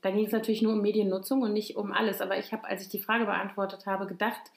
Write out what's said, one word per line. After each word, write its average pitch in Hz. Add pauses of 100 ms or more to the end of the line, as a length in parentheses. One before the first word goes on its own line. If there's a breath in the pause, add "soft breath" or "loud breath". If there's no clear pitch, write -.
Da 190
ging 214
es 214
natürlich 220
nur 220
um 208
Mediennutzung 208
und 208
nicht 208
um 202
alles, 208
aber 196
ich -
habe, 220
als 190
ich -
die 202
Frage 226
beantwortet 196
habe, 190
gedacht, 208 (160)